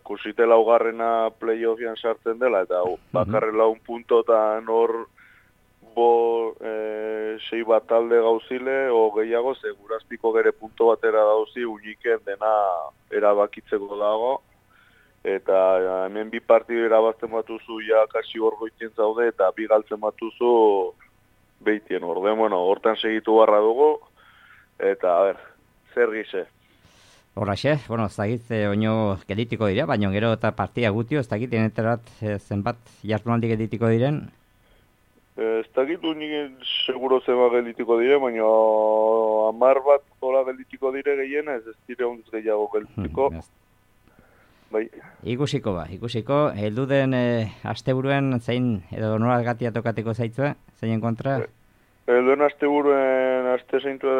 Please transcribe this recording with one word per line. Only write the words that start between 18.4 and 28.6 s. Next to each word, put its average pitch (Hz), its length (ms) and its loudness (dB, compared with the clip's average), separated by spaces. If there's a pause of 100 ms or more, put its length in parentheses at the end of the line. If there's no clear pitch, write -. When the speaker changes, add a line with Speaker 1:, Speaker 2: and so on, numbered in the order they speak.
Speaker 1:
goitien 113 360 -12
zaude, 113 320 0
eta 98 240 0
bi 110 160 -8
galtzen 107 320 0
batuzu, 110 920 2 (680)
beitien. 104 440 -4
Orden, 92 340 -2
bueno, 104 260 0
hortan 101 320 0
segitu 110 420 -2
barra 110 220 6
dugu, 131 380 2 (800)
eta, 95 400 0
a 92 60 4
ber, 98 140 0 (560)
zer 120 200 0
gize. 101 320 -8 (920)
Speaker 2:
Horraxe, 107 520 -2
bueno, 113 180 -2
ez 98 100 -8
dakit, 117 360 -6
eh, 107 160 -2